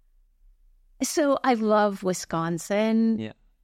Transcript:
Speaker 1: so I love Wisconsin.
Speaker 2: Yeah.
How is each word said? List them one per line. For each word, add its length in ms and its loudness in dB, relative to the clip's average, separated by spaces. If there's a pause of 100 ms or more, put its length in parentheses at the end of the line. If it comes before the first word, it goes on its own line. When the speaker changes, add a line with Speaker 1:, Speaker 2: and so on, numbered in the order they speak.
(1040)
Speaker 1:
so 420 0
I 100 4
love 480 2
Wisconsin. 1160 -2
Speaker 2:
Yeah. 140 -8 (320)